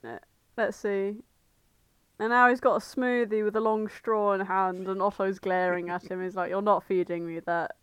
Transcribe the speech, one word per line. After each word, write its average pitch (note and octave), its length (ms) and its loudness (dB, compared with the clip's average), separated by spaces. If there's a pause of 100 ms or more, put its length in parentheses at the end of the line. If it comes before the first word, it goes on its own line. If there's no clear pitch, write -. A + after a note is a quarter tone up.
Uh, A2+ 140 -12 (400)
let's G#3+ 200 0
see. G3+ 380 -2 (1040)
And G#3+ 100 0
now B3 200 6
he's B3+ 100 2
got A#3+ 160 4
a A3+ 100 0
smoothie A#3+ 580 0
with G#3 120 -2
a A3 60 2
long A3 260 0
straw G#3 460 0
in F#3+ 80 0
hand, F#3+ 460 -2
and F#3+ 140 -2
Otto's G3 380 0
glaring F3+ 500 0
at F3+ 200 -6
him. F#3 140 -6
He's F#3 120 -6
like, F3+ 140 -2
"You're G3 120 -2
not G#3 220 4
feeding F3 440 -2
me E3 140 -8
that." E3+ 420 -2